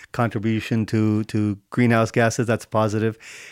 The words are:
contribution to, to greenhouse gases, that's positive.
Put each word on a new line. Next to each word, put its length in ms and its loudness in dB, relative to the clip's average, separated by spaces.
contribution 760 -2
to, 380 2
to 320 -2
greenhouse 420 2
gases, 360 0
that's 180 -2
positive. 520 0